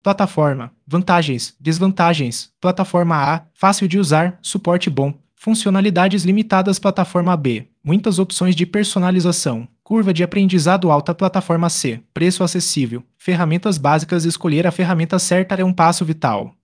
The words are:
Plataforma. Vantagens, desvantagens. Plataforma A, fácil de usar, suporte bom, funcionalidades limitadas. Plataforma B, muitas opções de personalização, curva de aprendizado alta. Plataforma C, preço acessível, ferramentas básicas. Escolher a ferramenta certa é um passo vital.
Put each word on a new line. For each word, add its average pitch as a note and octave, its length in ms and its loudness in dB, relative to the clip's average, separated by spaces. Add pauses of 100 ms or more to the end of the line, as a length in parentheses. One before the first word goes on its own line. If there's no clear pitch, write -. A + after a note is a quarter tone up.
Plataforma. D#3 720 -2 (140)
Vantagens, E3 720 -2
desvantagens. E3 920 0 (100)
Plataforma F3+ 560 0
A, D3 260 0 (100)
fácil G3 360 0
de F3 100 0
usar, F3 420 0
suporte - 480 -2
bom, C#3 240 -2 (220)
funcionalidades G3 880 0
limitadas. G3 540 2
Plataforma F3+ 580 0
B, B2 320 -2 (160)
muitas F#3 340 0
opções F#3 360 0
de E3 100 0
personalização, F3+ 1040 -2 (140)
curva G#3 320 0
de E3 80 0
aprendizado F3+ 680 2
alta. D3 240 2
Plataforma F3 540 0
C, A#2 320 -4 (140)
preço F3+ 280 0
acessível, C#3 600 -2 (140)
ferramentas F3+ 580 -2
básicas. D#3 480 0
Escolher E3 420 0
a F3+ 40 2
ferramenta F3 480 0
certa F#3 360 0
é F#3 100 -2
um F#3 80 2
passo F3 320 2
vital. D3+ 600 -4